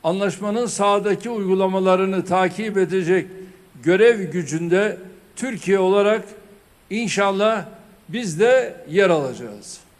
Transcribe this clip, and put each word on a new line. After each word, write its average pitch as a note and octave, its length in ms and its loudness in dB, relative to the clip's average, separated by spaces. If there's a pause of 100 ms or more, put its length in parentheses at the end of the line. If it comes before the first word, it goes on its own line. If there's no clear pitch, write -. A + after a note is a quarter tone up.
Anlaşmanın G3+ 600 -2
sahadaki G3+ 640 0
uygulamalarını F#3+ 960 2
takip F#3 520 0
edecek F#3 500 0 (560)
görev F#3+ 480 4
gücünde E3+ 680 0 (380)
Türkiye G3 440 -2
olarak G3+ 440 2 (680)
inşallah G3+ 760 0 (440)
biz F3+ 300 -6
de A#3+ 360 2 (140)
yer F#3 200 2
alacağız. A#2+ 720 -4 (200)